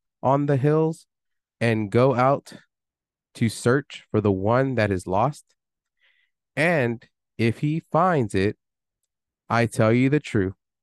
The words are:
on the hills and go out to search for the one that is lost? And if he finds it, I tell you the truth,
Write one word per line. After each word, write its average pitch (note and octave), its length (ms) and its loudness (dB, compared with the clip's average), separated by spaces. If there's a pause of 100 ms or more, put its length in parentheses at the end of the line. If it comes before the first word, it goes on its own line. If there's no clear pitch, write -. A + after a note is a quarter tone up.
(220)
on C#3+ 240 0
the C#3+ 120 0
hills D#3 480 -2 (540)
and A2 300 0
go B2 240 4
out B2+ 380 0 (800)
to A#2 140 0
search - 600 -4
for G#2+ 100 0
the G#2 100 2
one A#2+ 440 0
that G#2+ 180 0
is F2+ 140 -6
lost? G#2+ 500 -4 (1000)
And C3+ 540 -2 (300)
if A2+ 220 0
he D3+ 200 -2 (100)
finds D#3 440 0
it, G2 220 0 (920)
I A#2 180 0
tell A2 280 2
you C3 160 2
the D3 100 0
truth, F#2+ 340 -2 (280)